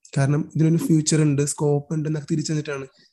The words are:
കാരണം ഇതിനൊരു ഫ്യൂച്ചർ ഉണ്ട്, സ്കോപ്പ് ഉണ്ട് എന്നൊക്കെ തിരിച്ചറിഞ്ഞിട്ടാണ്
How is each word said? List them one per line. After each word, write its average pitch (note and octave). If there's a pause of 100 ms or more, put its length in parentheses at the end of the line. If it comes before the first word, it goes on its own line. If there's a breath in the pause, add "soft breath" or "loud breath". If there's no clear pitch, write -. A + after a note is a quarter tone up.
(180)
കാരണം D3
ഇതിനൊരു D#3+
ഫ്യൂച്ചർ D#3
ഉണ്ട്, C#3+
സ്കോപ്പ് D3
ഉണ്ട് D#3
എന്നൊക്കെ D3+
തിരിച്ചറിഞ്ഞിട്ടാണ് D3+ (260 soft breath)